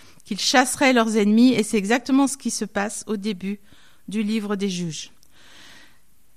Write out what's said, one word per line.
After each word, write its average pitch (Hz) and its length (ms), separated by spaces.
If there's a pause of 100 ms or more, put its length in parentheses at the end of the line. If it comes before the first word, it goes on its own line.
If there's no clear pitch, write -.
(260)
qu'il 190 140
chasserait 262 540
leurs 226 240
ennemis, 220 360
et 214 100
c'est 226 140
exactement 262 500
ce - 100
qui 226 140
se - 140
passe 202 420
au 214 80
début 196 440 (480)
du 202 140
livre 208 340
des 196 140
Juges. 175 420 (1300)